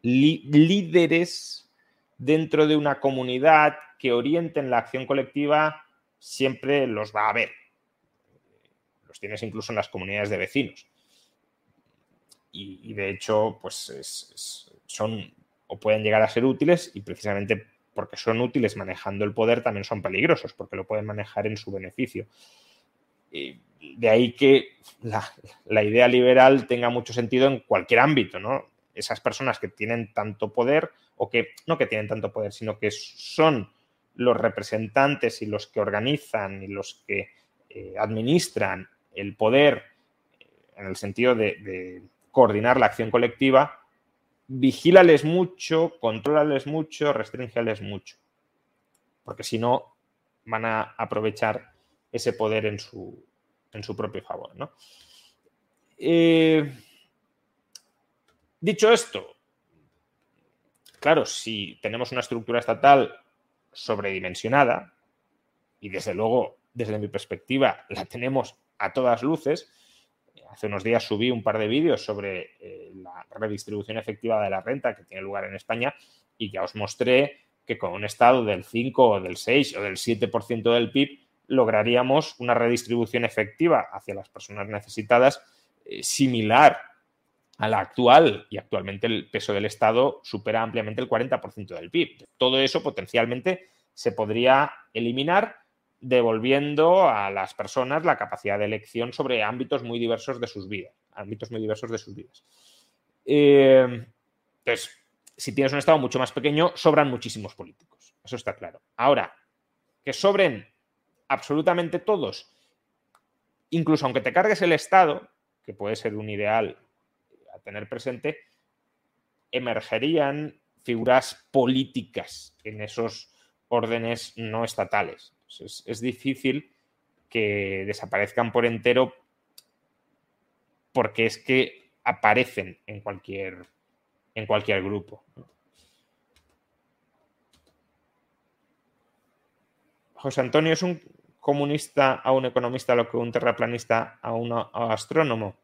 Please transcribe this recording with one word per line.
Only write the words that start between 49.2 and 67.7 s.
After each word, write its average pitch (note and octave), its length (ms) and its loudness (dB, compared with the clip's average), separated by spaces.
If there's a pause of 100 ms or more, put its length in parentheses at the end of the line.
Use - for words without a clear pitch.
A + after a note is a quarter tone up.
Porque - 200 -14
si A2+ 140 -6
no, A#2+ 380 -2 (480)
van A2+ 200 -6
a A2 180 -2 (160)
aprovechar G#2+ 720 -4 (420)
ese A#2+ 200 -4
poder A2 340 -2
en G#2 140 -6
su, - 440 -18 (480)
en G#2+ 120 -16
su G2+ 120 -12
propio G#2 260 -8
favor, F2+ 340 -16
¿no? - 160 -12 (1200)
Eh, D#3+ 760 4 (1900)
dicho G#3+ 340 2
esto, - 440 -2 (1600)
claro, D3 260 2
si G2+ 560 -10
tenemos A2+ 300 -6
una B2+ 100 -4
estructura A#2+ 380 -4
estatal B2+ 580 4 (560)
sobredimensionada, G2+ 1200 -2 (840)
y G#2 100 -16
desde F#2 260 -8
luego, A2+ 440 -2 (160)
desde G#2+ 240 -6
mi G#2 80 -6
perspectiva, G#2+ 840 -2